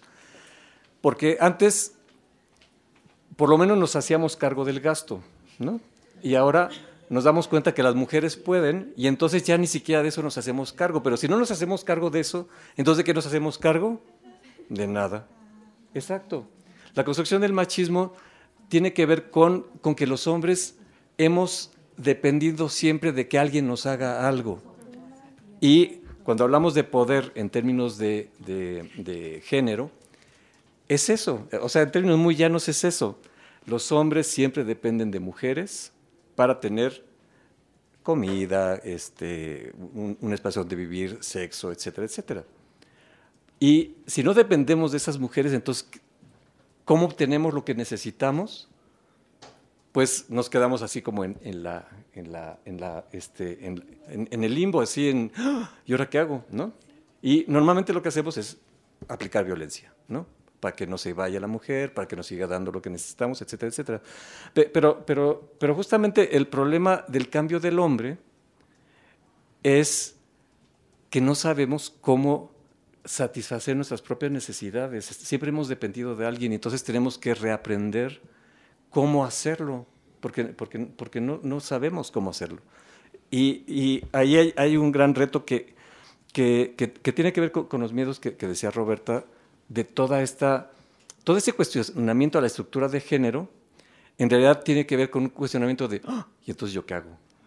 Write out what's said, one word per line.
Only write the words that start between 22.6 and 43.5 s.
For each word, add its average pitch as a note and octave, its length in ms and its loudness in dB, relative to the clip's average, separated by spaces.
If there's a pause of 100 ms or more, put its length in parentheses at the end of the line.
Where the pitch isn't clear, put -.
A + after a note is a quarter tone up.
siempre D#3 420 2
de C3 160 -2
que C#3+ 100 2
alguien C#3+ 300 2
nos B2 180 -4
haga B2+ 420 -2
algo. A2+ 360 -2 (1000)
Y D3+ 400 6 (220)
cuando A#2 200 2
hablamos D3 300 4
de D3 100 4
poder B2+ 520 2
en G#2 160 -6
términos A#2+ 480 -2
de, G#2+ 400 -2
de, F2+ 580 -8
de E2+ 480 -10
género, C3 460 0 (1000)
es C#3+ 200 2
eso. D#3 380 -2 (140)
O A#2+ 80 -4
sea, D#3 140 4
en C#3+ 80 0
términos F3+ 260 4
muy E3 180 4
llanos E3 320 2
es D3+ 160 -2
eso. D3+ 360 -2 (480)
Los A2+ 240 -4
hombres D3+ 340 4
siempre C3 380 0
dependen A2+ 480 -2
de F#2+ 80 -4
mujeres C3 720 -8 (440)
para B2+ 240 4
tener A#2 460 -2 (1000)
comida, F#2+ 720 0
este, E2 1000 -10 (200)
un, G#2 260 -8
un G#2+ 140 -4
espacio G2+ 300 -4
donde F2 120 -8
vivir, F#2 460 -8
sexo, F2+ 500 -10
etcétera, G2 340 -10
etcétera. G#2+ 380 -10 (1120)